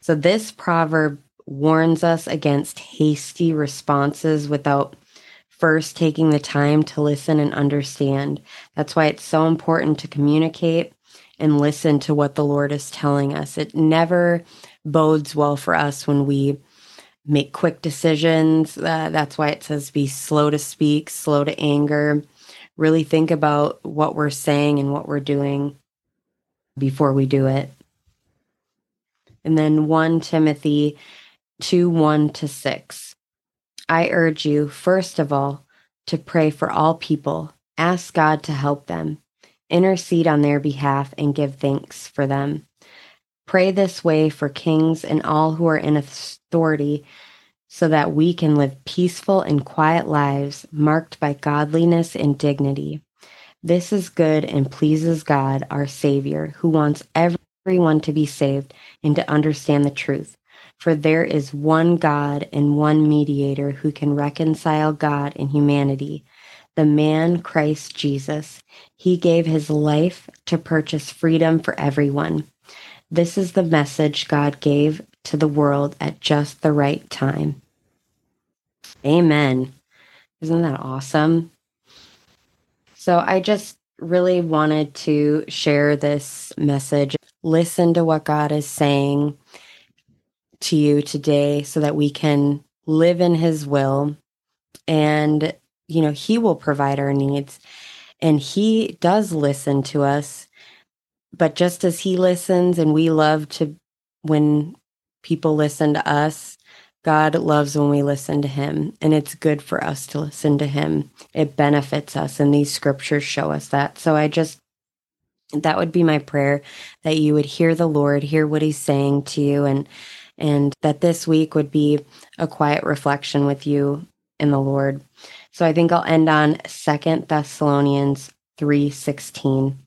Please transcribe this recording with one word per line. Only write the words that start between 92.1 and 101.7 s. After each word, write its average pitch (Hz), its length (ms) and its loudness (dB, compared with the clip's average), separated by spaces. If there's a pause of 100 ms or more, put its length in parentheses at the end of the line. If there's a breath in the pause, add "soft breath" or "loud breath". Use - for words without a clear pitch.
live 165 340 2
in 175 140 4
his 160 320 0
will, 139 500 0 (720)
and, 151 640 2 (320)
you 160 140 -2
know, 151 120 2
he 214 260 -2
will 214 180 2
provide 139 420 -2
our 139 140 -2
needs, 139 480 -2 (640 loud breath)
and 156 180 4
he 214 600 0
does 208 320 2
listen 143 500 0
to 143 200 -2
us. 139 460 -2 (880 soft breath)
But 160 200 0
just 180 280 0